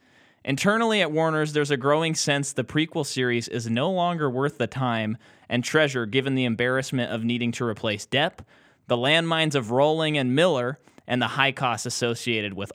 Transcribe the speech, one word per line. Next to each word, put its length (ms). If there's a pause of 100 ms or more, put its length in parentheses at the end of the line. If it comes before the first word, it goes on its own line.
(460)
Internally 560
at 100
Warner's, 400
there's 200
a 60
growing 380
sense 380
the 100
prequel 420
series 440
is 200
no 220
longer 380
worth 280
the 100
time 500 (320)
and 120
treasure 440
given 300
the 100
embarrassment 640
of 140
needing 280
to 120
replace 400
Depp, 340 (480)
the 80
landmines 600
of 160
Rowling 460
and 180
Miller, 440 (260)
and 160
the 60
high 240
costs 340
associated 680
with 220